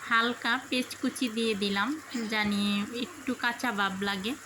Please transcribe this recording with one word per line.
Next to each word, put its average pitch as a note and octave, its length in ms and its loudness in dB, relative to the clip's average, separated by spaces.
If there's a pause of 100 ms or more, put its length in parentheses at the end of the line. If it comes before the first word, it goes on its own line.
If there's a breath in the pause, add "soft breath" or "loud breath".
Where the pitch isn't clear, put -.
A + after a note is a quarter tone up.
হালকা A#3 440 2 (140)
পেঁয়াজ B3+ 220 0 (100)
কুচি B3+ 280 0 (100)
দিয়ে A3+ 160 2 (100)
দিলাম, G3+ 260 2 (440)
জানি G#3 280 2 (440)
একটু - 260 -6 (100)
কাঁচা A#3+ 280 0 (100)
ভাব G3 140 2 (140)
লাগে G3+ 240 -2 (140)